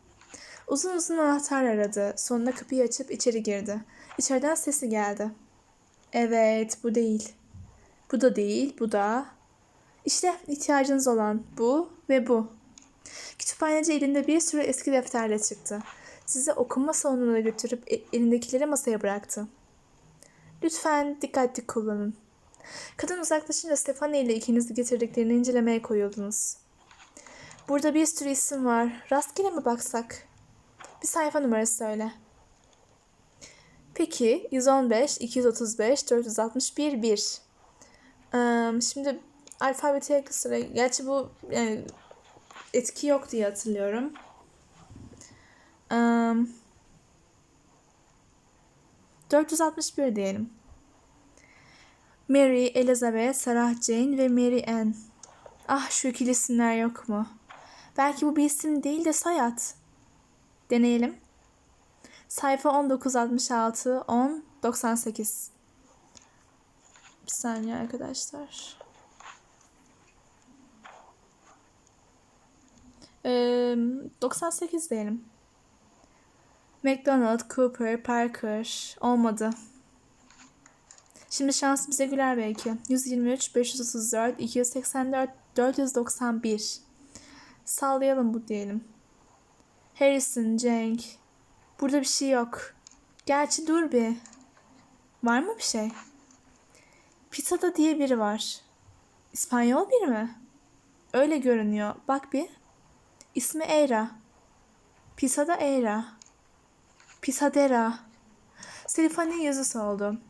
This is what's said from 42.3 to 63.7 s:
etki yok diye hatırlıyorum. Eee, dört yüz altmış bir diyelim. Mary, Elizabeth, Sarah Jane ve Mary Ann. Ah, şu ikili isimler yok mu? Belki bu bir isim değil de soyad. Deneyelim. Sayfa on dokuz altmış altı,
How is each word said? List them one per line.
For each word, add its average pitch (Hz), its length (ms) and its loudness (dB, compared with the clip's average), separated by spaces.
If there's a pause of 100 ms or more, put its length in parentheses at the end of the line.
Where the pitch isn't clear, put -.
etki 247 320 -2
yok 277 240 0
diye 220 140 -2
hatırlıyorum. 208 680 -4 (1800)
Eee, 233 440 4 (3000)
dört 302 220 4
yüz 320 80 0
altmış 311 380 -2
bir 254 180 2
diyelim. 202 340 -4 (1800)
Mary, 262 380 6
Elizabeth, 247 720 2
Sarah 240 440 2
Jane 262 360 2
ve 262 100 6
Mary 247 380 4
Ann. 220 280 0 (760)
Ah, 269 220 0
şu - 180 0
ikili 247 220 0
isimler 233 460 2
yok 233 320 -2
mu? 214 180 -2 (720)
Belki 285 280 2
bu 294 100 2
bir 294 80 4
isim 294 380 0
değil 302 220 -2
de 311 80 2
soyad. 277 460 0 (1120)
Deneyelim. 240 460 2 (1120)
Sayfa 277 420 0
on 277 200 2
dokuz 262 260 0
altmış 240 340 0
altı, 233 500 0